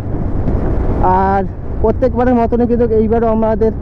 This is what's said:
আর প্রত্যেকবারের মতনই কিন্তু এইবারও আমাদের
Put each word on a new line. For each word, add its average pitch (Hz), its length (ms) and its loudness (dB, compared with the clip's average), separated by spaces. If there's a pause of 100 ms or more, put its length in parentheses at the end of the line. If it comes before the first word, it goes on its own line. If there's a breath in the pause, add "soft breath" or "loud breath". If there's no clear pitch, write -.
(1040)
আর 190 400 2 (380)
প্রত্যেকবারের 240 540 2
মতনই 233 320 0
কিন্তু 240 180 0
এইবারও 220 420 0
আমাদের 220 440 0 (100)